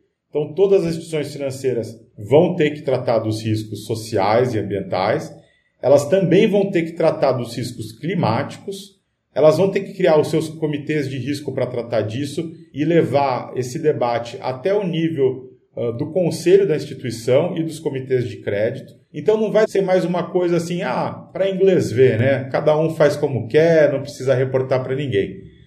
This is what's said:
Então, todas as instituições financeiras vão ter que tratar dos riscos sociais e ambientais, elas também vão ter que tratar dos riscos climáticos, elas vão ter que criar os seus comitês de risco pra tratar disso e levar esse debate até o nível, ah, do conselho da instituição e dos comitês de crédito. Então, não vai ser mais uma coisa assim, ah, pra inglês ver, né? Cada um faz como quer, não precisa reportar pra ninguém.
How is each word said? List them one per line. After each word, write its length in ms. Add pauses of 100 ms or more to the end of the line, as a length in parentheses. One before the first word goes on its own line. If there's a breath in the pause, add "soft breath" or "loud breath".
(300)
Então, 240
todas 300
as 60
instituições 420
financeiras 680 (200)
vão 360
ter 180
que 100
tratar 380
dos 220
riscos 440
sociais 680
e 60
ambientais, 760 (480 soft breath)
elas 280
também 380
vão 220
ter 120
que 100
tratar 400
dos 240
riscos 420
climáticos, 1000 (360)
elas 240
vão 120
ter 120
que 120
criar 260
os 100
seus 200
comitês 580
de 100
risco 360
pra 140
tratar 340
disso 500 (220 loud breath)
e 100
levar 720
esse 220
debate 640
até 320
o 120
nível, 680 (240)
ah, 160
do 200
conselho 560
da 80
instituição 800
e 80
dos 160
comitês 480
de 100
crédito. 560 (200)
Então, 260
não 120
vai 160
ser 140
mais 220
uma 280
coisa 260
assim, 240
ah, 500
pra 180
inglês 400
ver, 300
né? 320
Cada 260
um 120
faz 260
como 320
quer, 460
não 80
precisa 320
reportar 500
pra 120
ninguém. 460 (260 loud breath)